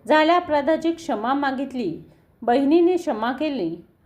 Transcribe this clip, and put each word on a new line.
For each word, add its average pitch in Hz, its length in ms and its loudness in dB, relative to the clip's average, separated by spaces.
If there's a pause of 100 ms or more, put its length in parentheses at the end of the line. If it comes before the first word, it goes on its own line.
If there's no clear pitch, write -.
झाल्या 311 280 4
अपराधाची 320 560 0
क्षमा 247 420 -4
मागितली. 262 680 -4 (420)
बहिणीने 285 540 4
क्षमा 247 360 -2
केली 254 460 -4 (280)